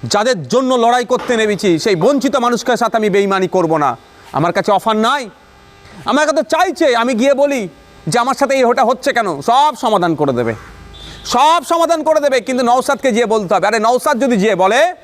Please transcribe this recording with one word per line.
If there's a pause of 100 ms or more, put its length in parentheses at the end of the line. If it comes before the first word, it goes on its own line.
যাদের
জন্য
লড়াই
করতে
নেমেছি,
সেই
বঞ্চিত
মানুষকে
সাথে
আমি
বেইমানি
করব
না। (340)
আমার
কাছে
অফার
নাই, (760)
আমার
কাছে
চাইছে,
আমি
গিয়ে
বলি (380)
যে,
"আমার
সাথে
এই
ওটা
হচ্ছে
কেন?"
সব
সমাধান
করে
দেবে, (680)
সব
সমাধান
করে
দেবে।
কিন্তু
নওশাদকে
গিয়ে
বলতে
হবে।
আরে,
নওশাদ
যদি
গিয়ে
বলে (100)